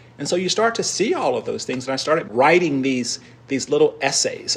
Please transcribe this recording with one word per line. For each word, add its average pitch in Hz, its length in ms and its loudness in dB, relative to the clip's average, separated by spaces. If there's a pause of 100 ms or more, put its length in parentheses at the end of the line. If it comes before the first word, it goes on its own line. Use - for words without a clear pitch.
(180)
And 143 120 -6
so 180 80 2
you 185 100 0
start 226 280 2
to 196 80 -2
see 233 300 0
all 165 220 0
of 110 80 -2
those 113 220 -6
things. 127 220 -6
And 135 60 -2
I 135 40 -2
started 147 340 -2
writing 143 520 4
these, 127 360 -2 (300)
these 135 180 -2
little 147 320 2
essays - 560 -2